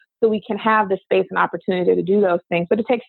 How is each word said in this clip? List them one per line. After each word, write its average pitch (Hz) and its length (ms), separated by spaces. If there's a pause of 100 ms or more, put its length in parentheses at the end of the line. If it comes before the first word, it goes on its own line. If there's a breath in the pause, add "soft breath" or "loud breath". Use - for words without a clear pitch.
(220 loud breath)
so 233 60
we 214 180
can 208 120
have 214 320
the 190 80
space 190 320
and 185 100
opportunity 180 560
to 175 60
do 190 180
those 180 300
things. 170 200
But 220 120
it 214 60
takes 240 220